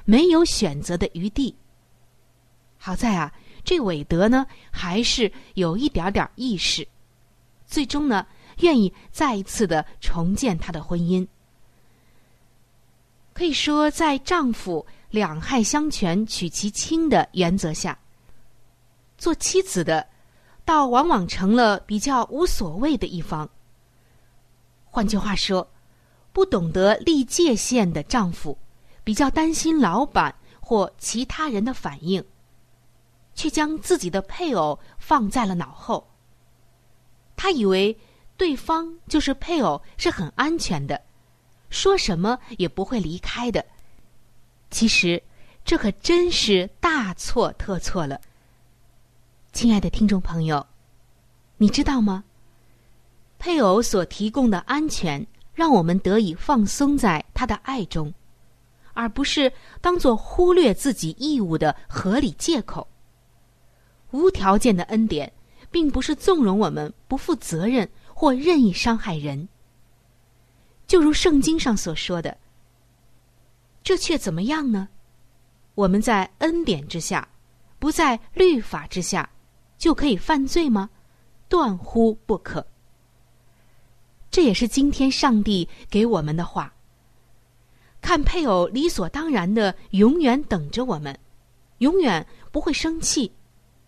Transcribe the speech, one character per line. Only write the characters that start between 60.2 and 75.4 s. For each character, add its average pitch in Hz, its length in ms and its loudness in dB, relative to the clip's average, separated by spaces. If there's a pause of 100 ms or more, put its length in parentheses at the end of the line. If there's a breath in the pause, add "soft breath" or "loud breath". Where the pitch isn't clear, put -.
略 320 220 6
自 269 180 -2
己 160 280 -4
义 285 200 0
务 165 160 0
的 156 200 0 (120 soft breath)
合 190 300 -2
理 254 140 0
借 302 320 -2
口。 - 240 -10 (1200)
无 339 220 2
条 196 260 4
件 220 180 4
的 175 100 -2
恩 220 200 0
典， 147 260 -4 (380 soft breath)
并 330 180 0
不 262 140 0
是 311 140 -2
纵 339 280 2
容 196 140 2
我 202 120 2
们 151 220 -6 (160)
不 262 80 -4
负 294 200 -2
责 170 320 -4
任 254 200 2 (260 soft breath)
或 277 200 2
任 302 260 2
意 208 140 4
伤 226 240 0
害 180 180 -6
人。 147 320 -8 (1400)
就 370 120 6
如 302 140 4
圣 294 260 4
经 320 200 2
上 254 180 0
所 165 160 -6
说 175 260 -6
的 165 160 -8 (1500)
，“这 381 120 0
却 339 220 -2
怎 180 160 -6
么 170 100 -4
样 277 280 -2
呢？ 196 180 -4 (840)